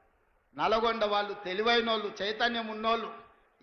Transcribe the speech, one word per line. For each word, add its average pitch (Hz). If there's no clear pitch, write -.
నల్గొండ 220
వాళ్ళు 208
తెలివైనోళ్ళు, 220
చైతన్యం 226
ఉన్నోళ్ళు 226